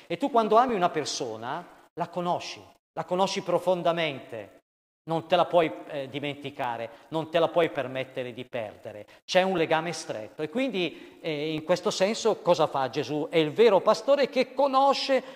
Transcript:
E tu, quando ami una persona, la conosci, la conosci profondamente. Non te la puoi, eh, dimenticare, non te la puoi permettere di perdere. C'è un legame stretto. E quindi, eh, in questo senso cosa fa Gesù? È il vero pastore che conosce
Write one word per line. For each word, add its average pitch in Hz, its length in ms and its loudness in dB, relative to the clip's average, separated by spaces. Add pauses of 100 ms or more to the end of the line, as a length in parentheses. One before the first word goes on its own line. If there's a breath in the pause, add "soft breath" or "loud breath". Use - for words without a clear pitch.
E 170 100 -6
tu, 277 140 -2
quando 220 240 2
ami 240 220 4
una 175 120 4
persona, 135 800 -6 (280)
la 170 140 -6
conosci, 165 560 -4 (280)
la 160 120 -8
conosci 185 380 0
profondamente. 165 1200 -2 (500)
Non 160 160 -4
te 180 80 2
la 170 120 6
puoi, 165 260 4 (160)
eh, 139 200 -8
dimenticare, 135 840 -6 (180 loud breath)
non 156 200 -4
te 165 120 2
la 160 80 6
puoi 165 220 2
permettere 131 640 -6
di 123 120 -12
perdere. 104 600 -10 (200 loud breath)
C'è 180 180 4
un 190 140 0
legame 160 360 0
stretto. 113 500 -10
E 151 60 -4
quindi, 208 720 -4
eh, 156 340 -4
in 156 100 -6
questo 180 260 0
senso 214 460 0
cosa 160 320 2
fa 135 200 -2
Gesù? 143 400 -4
È 175 100 0
il 151 120 2
vero 196 300 6
pastore 262 480 2
che - 260 -2
conosce 269 720 2 (120 loud breath)